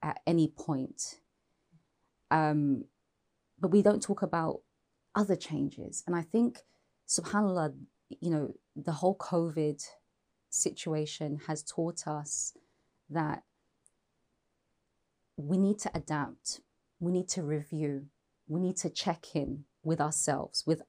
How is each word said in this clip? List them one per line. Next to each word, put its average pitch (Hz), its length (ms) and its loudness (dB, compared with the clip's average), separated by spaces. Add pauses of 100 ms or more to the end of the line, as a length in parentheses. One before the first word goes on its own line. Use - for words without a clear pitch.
at - 240 -4
any 165 220 6
point. - 720 -4 (1080)
Um, 151 540 4 (720)
but 180 140 0
we 202 100 8
don't 208 200 6
talk - 200 -2
about 165 380 -2 (540)
other 196 220 4
changes. - 680 -6
And 175 80 0
I 170 80 0
think, 233 380 2 (480)
subhanAllah, 180 680 2 (460)
you 170 100 0
know, 151 240 0 (220)
the 160 160 -4
whole 180 240 2
covid 160 680 0 (680)
situation 151 1000 -2
has 151 160 -4
taught 165 440 -4
us 151 500 -6 (520)
that 151 340 -2 (1900)
we 156 220 0
need 202 220 4
to 190 140 -2
adapt, - 680 -4 (400)
we 175 120 0
need 180 180 0
to 185 120 -2
review, 147 640 -2 (400)
we 156 140 0
need 185 180 0
to 160 120 -2
check - 440 -2
in 143 300 -2 (180)
with 160 180 2
ourselves, - 680 0
with 160 220 2